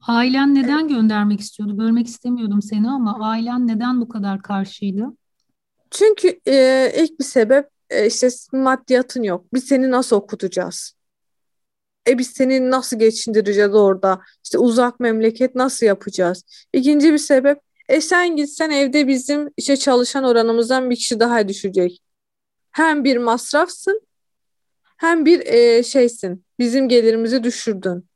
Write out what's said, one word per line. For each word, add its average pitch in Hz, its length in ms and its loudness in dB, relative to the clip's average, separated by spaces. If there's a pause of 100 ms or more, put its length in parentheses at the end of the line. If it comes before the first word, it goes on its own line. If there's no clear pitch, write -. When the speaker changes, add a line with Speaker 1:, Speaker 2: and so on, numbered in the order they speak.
Speaker 1:
Ailen 254 480 2
neden 277 320 0
göndermek 214 520 0
istiyordu? 208 380 -8
Bölmek 226 300 0
istemiyordum 220 540 -4
seni 214 280 -2
ama 220 400 -4
ailen 240 380 -2
neden 240 340 -2
bu 233 80 -6
kadar 196 320 -6
karşıydı? 196 640 -6 (880)
Speaker 2:
Çünkü, 403 560 2
e, 262 500 4
ilk 320 220 -2
bir 269 40 -4
sebep, 262 460 2 (200)
e, 214 180 0
işte 233 200 0 (240)
maddiyatın 262 720 0
yok. 180 300 -4
Biz 254 100 -2
seni 262 280 0
nasıl 247 240 2
okutacağız? 185 800 -6 (1120)
E, 247 100 4
biz 247 100 -4
seni 254 440 0
nasıl 254 280 -4
geçindireceğiz 208 760 0
orada? 190 460 2 (220)
İşte - 140 -4
uzak 240 420 2
memleket 226 560 0
nasıl 254 300 -2
yapacağız? 190 880 -2
İkinci 294 400 4
bir 302 40 2
sebep, 285 420 2 (300)
e, 311 120 2
sen 349 340 0
gitsen 294 340 -4
evde 285 380 0
bizim 285 500 -2
işte 277 200 0
çalışan 262 460 0
oranımızdan 233 680 0
bir 247 60 0
kişi 233 240 -6
daha 233 280 2
düşecek. 190 540 -4 (680)
Hem 302 320 0
bir 254 140 2
masrafsın, 294 840 -2 (960)
hem 330 280 0
bir, 339 200 4
e, 233 380 4
şeysin, 233 600 -2 (140)
bizim 247 300 0
gelirimizi 226 540 2
düşürdün. 190 720 -6